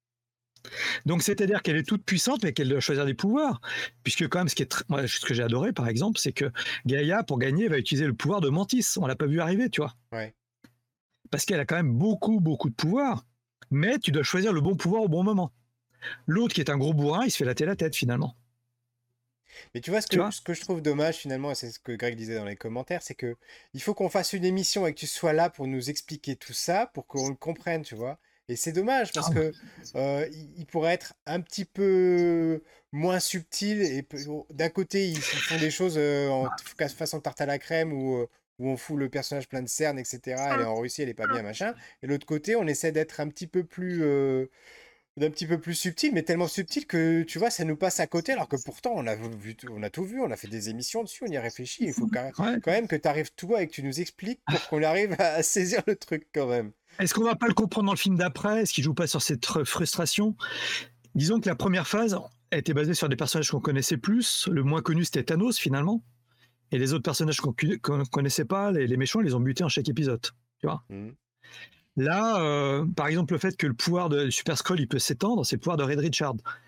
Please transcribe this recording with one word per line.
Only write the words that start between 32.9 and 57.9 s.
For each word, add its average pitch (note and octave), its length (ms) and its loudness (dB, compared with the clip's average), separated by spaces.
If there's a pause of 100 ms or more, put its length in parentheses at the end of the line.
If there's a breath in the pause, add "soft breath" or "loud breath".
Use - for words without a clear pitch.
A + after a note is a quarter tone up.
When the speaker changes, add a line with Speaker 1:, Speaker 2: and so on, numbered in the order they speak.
Speaker 2:
moins F3 280 0
subtil. G3+ 640 -2
Et C#3 180 0
peu-, C#3 160 -14 (320)
d'un D#3+ 200 0
côté, G3 380 0
ils, D#3+ 100 -2
ils D3 40 -4
font D3+ 380 -2
des D#3 100 2
choses, F3 280 0
euh, C#3+ 320 2
en C3 160 2
t-, - 180 -6 (120)
fa-, D3 140 -2
façon D#3+ 300 -6
tarte C#3 220 -6
à D3 40 0
la C#3 140 -2
crème, D#3+ 340 -2
où, C3 240 -2
euh, A#2+ 100 -2 (300 soft breath)
où B2+ 120 -2
on C3+ 60 0
fout D3 220 -6
le C#3 100 0
personnage B2+ 420 -6
plein C3 120 -6
de B2 80 -8
cernes, D3 300 0
et B2+ 40 -8
cetera. C3 520 -4
Elle C3 60 0
est A#2 40 0
en A2+ 140 0
Russie, B2 240 -4
elle B2+ 60 -2
est A#2 40 -6
pas A2 140 -4
bien, A#2 160 -2
machin. A2 320 -4 (260 loud breath)
Et C3 60 -8
l'autre C#3+ 180 -2
côté, D#3 300 -2
on G#3+ 100 2
essaie D#3 260 0
d'être D#3 280 -2
un D3+ 100 -4
petit F3 160 -10
peu F3+ 180 -2
plus, F3+ 380 -4
euh, C#3 460 2 (680 loud breath)
d'un D3+ 140 2
petit D#3+ 160 -4
peu D#3+ 140 0
plus E3 160 -6
subtil, F#3 400 0
mais D#3+ 80 2
tellement E3+ 240 2
subtil G3 400 -4
que, E3 340 4
tu D#3+ 160 -6
vois, A3+ 140 2
ça E3+ 140 -2
nous D#3 100 0
passe F3+ 240 0
à E3 80 0
côté, E3+ 240 -2
alors F3+ 160 -2
que - 80 -2 (100)
pourtant, A#3+ 300 -4
on D3 100 -2
a A2 100 0
vu A2 400 -10
tout, - 160 -18
on G#2+ 120 -6
a G#2 80 -4
tout F#3 140 -6
vu, A3+ 160 -6
on F#3 100 0
a G#2+ 40 -4
fait G#2 120 -12
des G#2+ 220 -6
émissions B2 340 -6
dessus, - 240 -12
on F#3+ 40 -6
y C#3+ 60 -2
a B2 40 -2
réfléchi. B2 420 -6
Il E3 100 0
faut - 140 0
quand B2 160 -2
même, C3+ 160 -8
Speaker 1:
Ouais. A3+ 220 0
Speaker 2:
quand E3 100 0
même A3 160 0
que E3 80 -2
t'arrives, D3 400 0
toi, G#3 260 0
et E3 60 0
que D3+ 60 -16
tu C#3+ 100 -8
nous C#3 180 -4
expliques F#3+ 460 -8
pour D#3+ 220 0
qu'on D3+ 120 0
arrive F3 380 2
à E3 240 2
<laughs> - 0 -
saisir F#3 420 2
le G#3+ 100 2
truc, - 380 -6
quand C#3 140 0
même. A#2+ 240 0 (260 loud breath)
Speaker 1:
Est-ce F#3 160 2
qu'on G#3+ 100 4
va A3+ 120 4
pas A#3+ 120 2
le G#3+ 60 6
comprendre G#3 320 2
dans G3 80 2